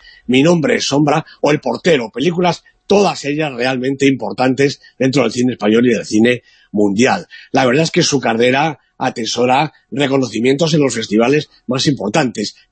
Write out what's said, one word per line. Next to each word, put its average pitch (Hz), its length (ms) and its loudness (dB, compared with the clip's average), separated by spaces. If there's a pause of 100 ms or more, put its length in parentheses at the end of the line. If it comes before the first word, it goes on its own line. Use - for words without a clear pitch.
(280)
Mi 131 140 4
nombre 147 340 2
es 107 80 -4
sombra 147 420 0 (140)
o 143 100 0
El 151 100 0
portero, 123 500 -2
películas 165 540 -2 (220)
todas 196 380 0
ellas 147 280 -4
realmente 131 540 -2
importantes 127 720 0 (180)
dentro 131 240 2
del 110 100 -2
cine 123 200 0
español 110 340 2
y 120 60 2
del 87 140 -4
cine 117 360 2 (300)
mundial. 101 540 0 (260)
La 135 140 2
verdad 139 180 2
es 165 60 -4
que 175 120 0
su 143 160 0
carrera 123 600 0 (160)
atesora 127 760 -2 (180)
reconocimientos 135 840 0
en 151 60 2
los 131 140 0
festivales 113 560 0 (160)
más 131 200 -4
importantes, 107 680 -2 (160)